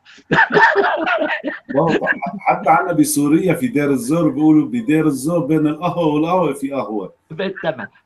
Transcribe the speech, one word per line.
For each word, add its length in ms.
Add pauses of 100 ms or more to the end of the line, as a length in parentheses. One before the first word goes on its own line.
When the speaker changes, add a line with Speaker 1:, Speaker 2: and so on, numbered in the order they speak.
(300)
Speaker 1:
<laughs> 1400
Speaker 2:
واو، 320 (320)
حتى 320
عنا 220
بسوريا 640
في 120
دير 240
الزور 380
بيقولوا 380
بدير 400
الزور 320
بين 280
القهوة 400
والقهوة 460
في 200
قهوة. 420 (160)
Speaker 1:
بالتمام. 580 (180)